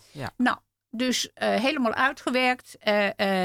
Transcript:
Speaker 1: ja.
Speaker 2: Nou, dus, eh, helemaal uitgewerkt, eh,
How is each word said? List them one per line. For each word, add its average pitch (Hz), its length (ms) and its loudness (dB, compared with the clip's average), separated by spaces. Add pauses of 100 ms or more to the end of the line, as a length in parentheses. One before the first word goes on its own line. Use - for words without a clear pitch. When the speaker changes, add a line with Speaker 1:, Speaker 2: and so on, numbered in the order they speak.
(120)
Speaker 1:
ja. 131 260 -10
Speaker 2:
Nou, 240 200 2 (320)
dus, 254 440 -4
eh, 208 220 0
helemaal 247 380 0
uitgewerkt, 254 840 -2
eh, 208 400 0 (260)